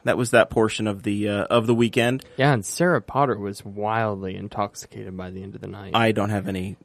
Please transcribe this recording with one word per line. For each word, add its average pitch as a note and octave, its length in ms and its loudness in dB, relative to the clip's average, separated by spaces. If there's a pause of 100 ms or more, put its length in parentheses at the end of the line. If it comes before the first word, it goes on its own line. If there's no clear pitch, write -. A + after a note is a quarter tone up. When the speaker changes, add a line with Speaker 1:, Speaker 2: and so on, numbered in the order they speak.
Speaker 1:
that G2+ 140 2
was A#2+ 140 0
that A#2 180 6
portion G#2+ 360 2
of G2+ 160 -2
the, G#2 280 -2
uh, G2+ 140 0
of A2+ 220 2
the A#2+ 80 4
weekend. A#2+ 500 2 (120)
Speaker 2:
Yeah, C#3 160 4
and A2 100 2
Sarah E3+ 380 0
Potter C3 380 0
was G2+ 260 -8
wildly G#2 720 -2
intoxicated G2+ 800 -8
by F#2 140 -10
the F#2+ 120 -12
end G2+ 120 -14
of - 80 -16
the G2+ 60 -12
night. G2 280 -10
Speaker 1:
I A2+ 160 4
don't G#2 160 0
have G2+ 200 -2
any. F#2+ 360 -6